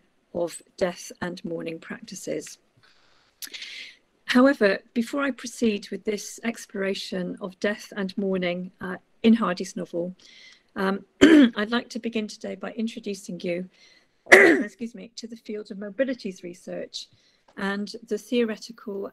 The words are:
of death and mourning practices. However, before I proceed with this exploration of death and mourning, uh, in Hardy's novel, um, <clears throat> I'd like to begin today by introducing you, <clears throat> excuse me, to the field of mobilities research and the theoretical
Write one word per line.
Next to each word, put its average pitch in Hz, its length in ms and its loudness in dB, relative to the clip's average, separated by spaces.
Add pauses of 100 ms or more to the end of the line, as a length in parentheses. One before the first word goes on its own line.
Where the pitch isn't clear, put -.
(340)
of 170 280 -4 (160)
death - 340 -2 (100)
and 180 220 -8
mourning 165 360 -6
practices. - 800 -10 (1700)
However, 247 560 6 (140)
before 240 280 0
I 277 100 0
proceed 214 580 -2
with 190 160 -8
this 208 400 -6
exploration 196 960 -4
of 190 180 -12
death - 380 -4
and 190 200 -4
mourning, 185 640 -2
uh, 185 180 -8 (240)
in 226 120 8
Hardy's 185 420 0
novel, 175 400 -4 (600)
um, 196 360 -2
<clears throat> - 80 2
I'd 240 500 8
like 240 180 -2
to 226 100 -8
begin 226 280 -4
today 196 280 -10
by 196 160 -10
introducing 202 720 -8
you, 180 280 -4 (300)
<clears throat> - 320 -2
excuse 262 640 6
me, 185 220 -16
to 226 100 -14
the 233 80 -14
field 214 360 -10
of 196 60 -12
mobilities 208 680 -4
research 175 640 -12 (500)
and 202 360 -4 (160)
the 208 80 -2
theoretical 214 960 -2